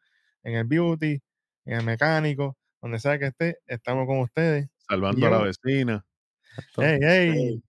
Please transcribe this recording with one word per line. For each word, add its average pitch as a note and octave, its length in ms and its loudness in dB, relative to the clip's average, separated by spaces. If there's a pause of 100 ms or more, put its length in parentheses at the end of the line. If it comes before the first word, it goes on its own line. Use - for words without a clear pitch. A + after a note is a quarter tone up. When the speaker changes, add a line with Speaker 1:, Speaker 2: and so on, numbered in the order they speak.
(440)
Speaker 1:
en A#2 100 -6
el A2+ 100 -2
beauty, D#3 560 0 (460)
en B2+ 140 -8
el A#2 40 -4
mecánico, C#3+ 720 0 (240)
donde A#2 200 -8
sea C#3+ 180 0
que C#3 80 -2
esté, E3 400 -4
estamos B2+ 400 -4
con C3+ 140 0
ustedes. D3 500 0 (180)
Speaker 2:
Salvando G2 320 0
Speaker 1:
Y A#2 40 4
Speaker 2:
a A2+ 60 4
la A2+ 100 4
Speaker 1:
yo G#2+ 40 2
Speaker 2:
vecina. A#2+ 600 -2 (500)
Speaker 3:
Exacto. - 260 -6
Speaker 1:
¡Ey, D3 200 2
ey! D#3 680 2